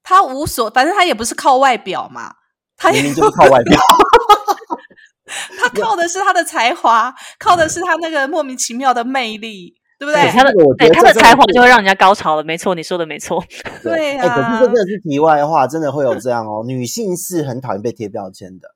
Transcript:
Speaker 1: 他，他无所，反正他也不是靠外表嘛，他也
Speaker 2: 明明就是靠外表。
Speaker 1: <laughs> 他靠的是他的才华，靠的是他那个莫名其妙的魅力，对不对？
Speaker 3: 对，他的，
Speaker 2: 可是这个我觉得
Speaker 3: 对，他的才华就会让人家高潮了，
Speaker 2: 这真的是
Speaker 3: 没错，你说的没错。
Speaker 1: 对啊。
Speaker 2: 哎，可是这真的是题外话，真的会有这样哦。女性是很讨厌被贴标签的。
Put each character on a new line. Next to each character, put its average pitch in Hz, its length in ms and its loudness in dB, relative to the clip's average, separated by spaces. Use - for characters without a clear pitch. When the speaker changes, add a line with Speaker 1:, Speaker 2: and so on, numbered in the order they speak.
Speaker 1:
他， - 140 -2
他 381 80 6
无 277 220 -6
所， 226 240 -4
反 254 160 2
正 349 100 -2
他 415 100 0
也 330 80 0
不 220 100 -6
是 - 120 -6
靠 277 220 2
外 262 200 2
表 170 320 -10
嘛， 123 240 -18
他 - 140 0
也 269 100 0
Speaker 2:
明 285 100 -2
明 - 20 -6
就 330 100 0
是 427 80 2
靠 - 120 2
外 127 180 6
表。 - 180 2
Speaker 1:
<laughs> - 920 -16
他 494 100 0
靠 440 260 -4
的 349 120 -2
是 370 120 -8
他 392 140 0
的 349 100 0
才 269 300 -2
华， 240 400 0
靠 381 180 2
的 320 140 0
是 339 120 -8
他 349 200 -4
那 330 80 -6
个 285 180 -4
莫 320 140 -4
名 262 160 -10
其 - 160 -8
妙 262 200 -2
的 240 100 -2
魅 247 340 -6
力， 208 380 -16
对 277 80 -12
不 294 40 -4
对？ 294 120 2
Speaker 3:
对， 247 80 0
他 233 120 4
的， 269 80 4
Speaker 2:
可 - 20 -4
是 - 0 -
这 208 40 2
个 165 80 6
我 131 100 4
觉 240 120 2
得 - 20 6
Speaker 3:
对， - 60 6
他 - 80 4
的 381 100 8
才 226 220 6
华 254 100 6
就 240 160 2
会 247 60 8
让 247 100 6
人 208 80 0
家 190 80 2
高 196 220 4
潮 160 200 -2
了， 156 60 -2
Speaker 2:
这 151 60 -10
真 - 0 -
的 - 0 -
是 - 0 -
Speaker 3:
没 160 100 -4
错， 190 160 -4
你 170 80 -6
说 180 160 -6
的 170 80 -4
没 151 140 -12
错。 - 240 -6
Speaker 1:
对 311 340 -4
啊。 254 80 -2
Speaker 2:
哎， 254 40 2
可 240 120 -2
是 233 200 -4
这 254 40 4
真 220 80 0
的 233 140 2
是 196 200 -8
题 143 120 -2
外 151 260 2
话， 160 220 0
真 156 120 -6
的 147 120 -4
会 143 120 -4
有 139 120 0
这 123 160 -6
样 117 160 -4
哦。 107 180 -8
女 127 220 -8
性 190 280 -6
是 170 280 -8
很 131 180 -8
讨 123 120 -8
厌 98 80 -8
被 117 100 -4
贴 107 180 -12
标 98 220 -12
签 92 260 -20
的。 - 180 -20